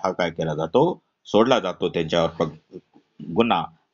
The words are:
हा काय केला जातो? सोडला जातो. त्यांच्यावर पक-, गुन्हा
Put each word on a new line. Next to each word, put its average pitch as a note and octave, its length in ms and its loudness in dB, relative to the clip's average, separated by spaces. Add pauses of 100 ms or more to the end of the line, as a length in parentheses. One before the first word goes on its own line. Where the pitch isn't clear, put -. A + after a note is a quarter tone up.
हा F#2+ 80 0
काय E2+ 180 -2
केला D#2+ 260 -4
जातो? C3 460 0 (240)
सोडला A#2 340 4
जातो. F2+ 300 -4
त्यांच्यावर E2 400 0
पक-, E2 480 -6 (580)
गुन्हा G#2+ 300 2 (280)